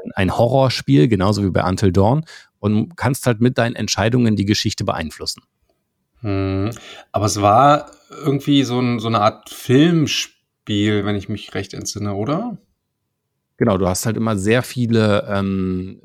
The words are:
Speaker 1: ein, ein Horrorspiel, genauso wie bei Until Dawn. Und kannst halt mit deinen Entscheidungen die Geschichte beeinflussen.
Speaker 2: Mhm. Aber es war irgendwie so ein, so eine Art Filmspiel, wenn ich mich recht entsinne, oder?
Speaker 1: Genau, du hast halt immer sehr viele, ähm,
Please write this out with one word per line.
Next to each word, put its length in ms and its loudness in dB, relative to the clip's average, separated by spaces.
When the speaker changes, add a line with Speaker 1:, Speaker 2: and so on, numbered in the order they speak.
Speaker 1:
ein, 100 -12
ein 220 0
Horrorspiel, 680 2
genauso 360 2
wie 80 0
bei 160 0
Until 240 2
Dawn. 340 2
Und 360 -2
kannst 320 -2
halt 140 0
mit 180 2
deinen 160 0
Entscheidungen 640 0
die 80 -2
Geschichte 400 -2
beeinflussen. 580 -8
Speaker 2:
Mhm. 500 -4
Aber 140 -2
es 160 -2
war 500 4
irgendwie 540 0
so 160 -2
ein, 200 0
so 100 -6
eine 100 0
Art 300 0
Filmspiel, 1600 0
wenn 100 -2
ich 140 -8
mich 260 -10
recht 180 -8
entsinne, 400 -8
oder? 440 -4
Speaker 1:
Genau, 200 2
du 100 0
hast 180 -2
halt 120 -4
immer 200 -2
sehr 260 0
viele, 680 0
ähm, 760 -4